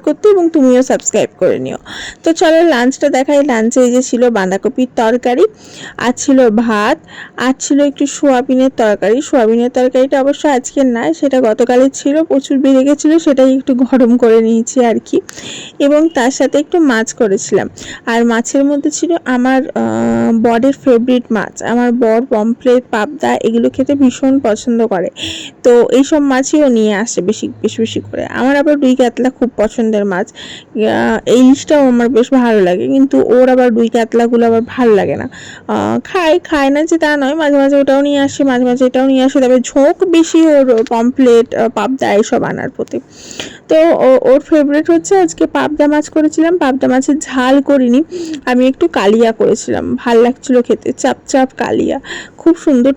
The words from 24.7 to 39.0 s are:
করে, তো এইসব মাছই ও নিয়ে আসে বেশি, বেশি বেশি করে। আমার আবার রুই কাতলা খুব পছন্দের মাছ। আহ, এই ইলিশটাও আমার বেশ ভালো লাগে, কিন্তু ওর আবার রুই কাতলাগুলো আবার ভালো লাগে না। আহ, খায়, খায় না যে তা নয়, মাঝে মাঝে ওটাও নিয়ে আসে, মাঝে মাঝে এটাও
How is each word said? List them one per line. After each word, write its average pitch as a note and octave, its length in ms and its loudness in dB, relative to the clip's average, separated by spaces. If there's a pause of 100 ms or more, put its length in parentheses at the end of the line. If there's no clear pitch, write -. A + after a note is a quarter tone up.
করে, F#3 220 -4 (540)
তো A#3+ 280 4
এইসব C#4 280 2
মাছই C#4 440 0
ও C#4+ 60 2
নিয়ে A3 260 0
আসে G3+ 260 -4
বেশি, G3+ 280 -6 (140)
বেশি A3 160 -4
বেশি A3+ 220 -4
করে। - 240 -10
আমার C4+ 320 -2
আবার D4 240 0
রুই C4 160 2
কাতলা B3+ 340 -2
খুব B3+ 260 -4
পছন্দের G#3+ 480 -2
মাছ। F#3+ 280 -4
আহ, A3+ 920 -4
এই A3+ 120 2
ইলিশটাও C4+ 500 4
আমার A#3+ 200 2
বেশ B3 220 0
ভালো A#3+ 300 2
লাগে, F#3 260 0
কিন্তু C4+ 340 2
ওর B3+ 280 4
আবার B3+ 260 2
রুই A#3 140 0
কাতলাগুলো A#3 580 0
আবার A3+ 200 2
ভালো A#3+ 280 2
লাগে F3 220 0
না। - 120 -8 (400)
আহ, G#3+ 360 -2
খায়, F4 340 0
খায় C#4 320 -2
না D4 140 0
যে E4 140 0
তা D4+ 180 0
নয়, C#4 180 -2
মাঝে D4 220 0
মাঝে C#4 200 2
ওটাও C#4 240 2
নিয়ে C#4+ 180 0
আসে, C#4 260 -2
মাঝে B3+ 200 0
মাঝে B3 220 0
এটাও B3+ 200 0